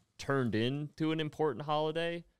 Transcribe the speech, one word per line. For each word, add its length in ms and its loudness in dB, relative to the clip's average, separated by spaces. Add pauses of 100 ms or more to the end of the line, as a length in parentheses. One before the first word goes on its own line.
(180)
turned 360 2
into 580 0
an 80 -2
important 460 0
holiday 580 -2 (160)